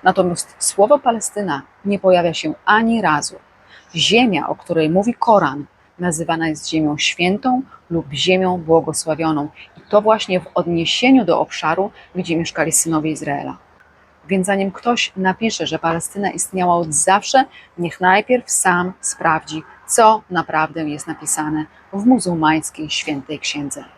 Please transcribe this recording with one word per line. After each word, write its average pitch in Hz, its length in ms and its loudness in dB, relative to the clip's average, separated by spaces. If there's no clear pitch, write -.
Natomiast 180 560 0
słowo 254 400 4
Palestyna 208 640 -4
nie 196 140 0
pojawia 175 340 4
się 156 200 -6
ani 226 360 2
razu. 151 340 -2
Ziemia, 196 520 2
o - 80 -4
której 160 340 0
mówi 202 240 2
Koran, 151 520 2
nazywana 165 480 -2
jest 156 220 -6
ziemią 151 280 0
świętą 208 640 0
lub 151 240 -4
ziemią 185 440 2
błogosławioną. 156 920 0
I - 120 -20
to 208 120 4
właśnie 214 380 0
w - 140 -10
odniesieniu 175 720 2
do 170 140 2
obszaru, 170 520 -2
gdzie 170 220 -2
mieszkali 160 340 -2
synowie 156 400 -2
Izraela. 147 460 -8
Więc 190 200 0
zanim 196 240 0
ktoś - 440 -2
napisze, 185 520 -2
że 156 120 -4
Palestyna 170 520 -4
istniała 180 440 -2
od 165 180 -2
zawsze, 185 520 2
niech 170 240 -6
najpierw 214 500 2
sam 180 500 0
sprawdzi, 160 640 -2
co 220 420 4
naprawdę 160 600 -2
jest 147 180 -10
napisane 156 580 -4
w 202 120 -4
muzułmańskiej 160 840 0
świętej 143 500 -6
księdze. 143 440 -8